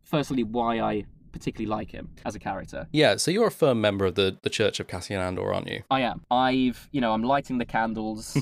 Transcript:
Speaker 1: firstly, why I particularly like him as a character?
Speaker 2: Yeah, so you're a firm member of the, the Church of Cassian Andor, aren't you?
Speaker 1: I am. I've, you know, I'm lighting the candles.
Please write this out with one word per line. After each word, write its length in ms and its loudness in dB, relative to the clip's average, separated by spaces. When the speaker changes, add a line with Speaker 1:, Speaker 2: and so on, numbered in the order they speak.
Speaker 1:
firstly, 380 0
why 380 0
I 240 0
particularly 360 -6
like 220 -6
him 180 -14
as 100 -6
a 40 -14
character? 540 -8
Speaker 2:
Yeah, 240 6
so 140 -2
you're 180 2
a 20 -2
firm 300 2
member 260 4
of 80 0
the, 280 2
the 60 -2
Church 320 0
of 60 -8
Cassian 340 -6
Andor, 320 -2
aren't 160 -2
you? 220 -6
Speaker 1:
I 100 2
am. 300 -2
I've, 600 2
you 100 0
know, 100 4
I'm 100 0
lighting 360 0
the 80 -2
candles. 760 -2